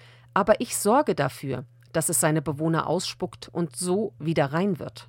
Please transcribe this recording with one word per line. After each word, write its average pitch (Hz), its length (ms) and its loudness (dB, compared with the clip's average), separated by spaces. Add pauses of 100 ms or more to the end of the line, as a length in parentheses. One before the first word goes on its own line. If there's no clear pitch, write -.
(340)
Aber 202 260 4
ich - 160 -4
sorge 220 400 2
dafür, 135 480 -4 (300)
dass 165 160 0
es 170 100 0
seine 156 220 4
Bewohner 156 460 0
ausspuckt - 600 -4
und - 300 -4
so 185 420 -2
wieder 151 320 0
rein 180 260 0
wird. - 320 -12